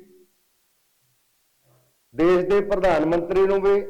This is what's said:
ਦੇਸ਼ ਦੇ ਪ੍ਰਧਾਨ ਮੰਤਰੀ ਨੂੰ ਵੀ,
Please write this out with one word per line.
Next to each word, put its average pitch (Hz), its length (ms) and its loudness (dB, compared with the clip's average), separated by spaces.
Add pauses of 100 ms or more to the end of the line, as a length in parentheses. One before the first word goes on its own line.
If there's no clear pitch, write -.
(2250)
ਦੇਸ਼ 175 320 2
ਦੇ 202 140 0
ਪ੍ਰਧਾਨ 185 460 0
ਮੰਤਰੀ 175 400 0
ਨੂੰ 196 160 0
ਵੀ, 202 280 2